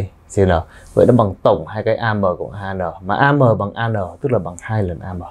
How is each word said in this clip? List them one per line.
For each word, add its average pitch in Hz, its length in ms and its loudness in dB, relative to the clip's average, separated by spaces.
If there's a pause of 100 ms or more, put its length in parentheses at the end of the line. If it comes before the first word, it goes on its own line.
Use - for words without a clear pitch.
(360)
C - 40 2
N. 92 120 4 (420)
Vậy 101 120 6
nó 127 80 6
bằng 110 200 4 (100)
tổng 85 240 2
hai 104 160 -8
cái 113 120 0
A 110 180 -2
M 104 80 -2
cộng 87 300 -2
A 98 220 -8
N, 95 80 -6 (200)
mà 92 140 -4
A 139 160 2
M 143 80 2 (200)
bằng 101 140 -4
A 117 140 -4
N 113 80 -2 (260)
tức 135 100 -2
là 113 80 2
bằng 87 220 -10
hai 110 220 -4
lần 87 160 -4
A 92 140 -10
M. 90 60 -10 (100)